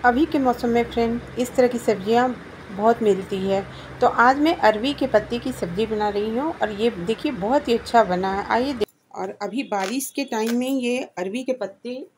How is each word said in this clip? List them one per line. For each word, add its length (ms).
अभी 200
के 140
मौसम 300
में 220
friend 300
इस 160
तरह 120
की 100
सब्जियां 560
बहुत 240
मिलती 340
है, 320
तो 80
आज 300
मैं 180
अरवी 380
के 140
पत्ते 320
की 120
सब्ज़ी 340
बना 240
रही 200
हूँ 240
और 180
ये 180
देखिए 420
बहुत 360
ही 60
अच्छा 300
बना 380
है। 60
आइए 260
देख-, 420
और 260
अभी 220
बारिश 480
के 140
time 320
में 120
ये 340
अरवी 400
के 100
पत्ते 540